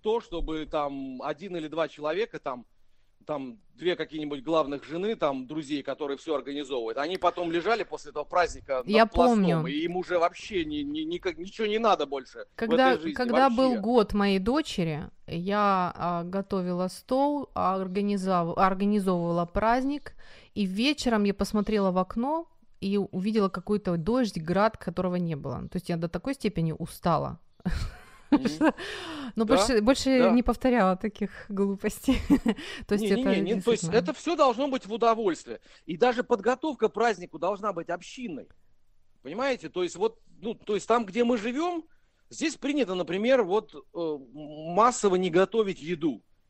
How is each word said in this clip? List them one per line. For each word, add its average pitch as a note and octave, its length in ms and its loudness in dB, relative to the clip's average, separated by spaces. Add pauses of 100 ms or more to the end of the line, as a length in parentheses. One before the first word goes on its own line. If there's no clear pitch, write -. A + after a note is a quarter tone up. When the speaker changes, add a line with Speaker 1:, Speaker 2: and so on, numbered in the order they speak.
Speaker 1:
то, A3 180 0
чтобы D#3 460 -6
там C#3 560 -6
один D#3 340 -6
или D#3 120 -8
два D#3 200 -2
человека, D#3+ 520 -6
там, B2+ 260 -8 (600)
там C3 340 -8 (140)
две E3+ 220 -2
какие-нибудь D3+ 480 -6
главных C#3+ 400 0
жены, F#3 320 -4
там C#3 300 -2
друзей, D3 360 -6
которые C#3 360 -6
всё D#3+ 180 -4
организовывают, C3 600 -6
они E3+ 200 -4
потом F3 340 0
лежали F3 320 0
после D3 260 -12
этого C#3+ 140 -8
праздника C#3+ 600 -2
Speaker 2:
Я G#3+ 220 6
Speaker 1:
над - 40 2
пластом, G3 560 4
Speaker 2:
помню. - 20 -
Speaker 1:
и C#3 40 -4 (120)
им F3 120 -2
уже F3+ 220 0
вообще F3 460 -2
ни-, D3 180 -4
ни-, D3 220 -6
никак, E3+ 340 -6
ничего G3 300 -6
не G#3+ 100 0
надо F#3+ 280 2
больше C3+ 400 -10 (200)
в A3 40 0
Speaker 2:
Когда, - 20 -
Speaker 1:
этой C4 280 6
жизни C#4 280 -2
Speaker 2:
когда C4 220 6
был B3+ 260 2
Speaker 1:
вообще. - 0 -
Speaker 2:
год G#3+ 360 2
моей G3+ 260 2
дочери, F#3+ 720 -2 (160)
я, F#3+ 720 0
а, E3+ 280 -2
готовила F3+ 640 -2
стол, C#4 640 0
а, F#3 220 0
организов-, F#3+ 840 0
организовывала F#3 880 2
праздник, B3+ 680 0 (400)
и G3+ 120 -2
вечером A3+ 580 2
я G3+ 100 2
посмотрела G3+ 560 0
в F3+ 80 0
окно C4+ 500 -2 (320)
и G3 180 0
увидела G3 500 0
какой-то F#3 480 -2
дождь, G#3+ 420 0
град, F3+ 380 2
которого F3+ 400 -4
не E3+ 180 -2
было. C#3 260 -8 (100)
То - 60 -6
есть - 120 -8
я E3+ 80 -2
до E3 120 -2
такой C4+ 260 -4
степени E3 380 -2
устала. D3+ 680 -2 (240)
<laughs> - 680 -6
Speaker 1:
Мгм. C#4+ 320 2
Speaker 2:
Что, D4+ 100 6 (640)
ну, A3 100 0
Speaker 1:
Да, A#3 280 6
Speaker 2:
больше, G#3+ 80 4
больше C4 340 4
Speaker 1:
да. B3 140 6
Speaker 2:
не A#3+ 120 6
повторяла A#3 540 2
таких - 540 -8
глупостей. G3 680 0 (100)
<laughs> - 600 0
То G3+ 60 0
есть G#3 160 2
Speaker 1:
Не, - 20 4
не, B3 120 2
Speaker 2:
это - 0 -
Speaker 1:
не, G3 160 2
не, G3 160 0
то F#3+ 160 2
есть - 160 0
Speaker 2:
действительно E3+ 40 -4
Speaker 1:
это A#3 200 2
всё D#4 240 -4
должно C#4 320 4
быть C4 180 -4
в G3+ 60 -10
удовольствие. G#3+ 680 0 (260)
И F3 100 -8
даже B3 260 4
подготовка A#3+ 640 0
к - 40 -18
празднику G3 460 -2
должна G3 340 -2
быть E3+ 160 -8
общинной. F3 600 -10 (760)
Понимаете? G#3+ 480 -4
То F3+ 140 -2
есть E3+ 120 -6
вот, A3 240 -2 (200)
ну, G#3+ 140 -6
то - 200 -4
есть - 140 -2
там, A3+ 180 4
где G3+ 180 0
мы A#3+ 140 4
живём, D#4 500 -4 (420)
здесь - 260 -4
принято, C4 380 -2
например, G3+ 500 2
вот, G#3 300 -2
э, D#3 440 -6 (160)
массово E3+ 800 2
не F#3 140 2
готовить F#3+ 520 2
еду. D#3 420 -2 (260)